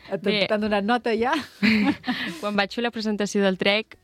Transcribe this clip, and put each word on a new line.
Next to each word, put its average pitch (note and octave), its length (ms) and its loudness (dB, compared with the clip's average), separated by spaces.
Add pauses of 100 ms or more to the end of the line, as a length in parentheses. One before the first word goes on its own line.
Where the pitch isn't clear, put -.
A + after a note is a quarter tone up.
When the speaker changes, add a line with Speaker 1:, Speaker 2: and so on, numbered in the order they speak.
Speaker 1:
Et, E3+ 160 -6
Speaker 2:
Bé. G#3 140 0 (100)
Speaker 1:
t'han G#3+ 160 0
donat G#3 240 0
nota A#3+ 240 0
ja? A#3 220 0 (260)
Speaker 2:
<laughs> A3 800 0
Quan G#3 160 -4
vaig G3 160 2
fer A#3+ 160 -2
la A#3 80 -8
presentació G#3 480 0
del F#3+ 160 2
trec, G3+ 440 0